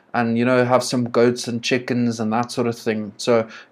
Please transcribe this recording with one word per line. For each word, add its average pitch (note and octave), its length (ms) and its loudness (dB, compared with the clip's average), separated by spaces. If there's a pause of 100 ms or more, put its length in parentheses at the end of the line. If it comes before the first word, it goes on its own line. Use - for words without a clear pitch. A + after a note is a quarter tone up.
(140)
and, A#2 240 0
you A#2+ 80 2
know, B2 200 4
have B2 180 4
some B2 280 -2
goats A#2+ 360 2
and A#2 140 -4
chickens A#2+ 580 -2
and A2 140 -2
that A#2+ 180 -2
sort A#2+ 160 -2
of A#2 80 -4
thing. G#2+ 420 -6
So, A2+ 300 2 (240)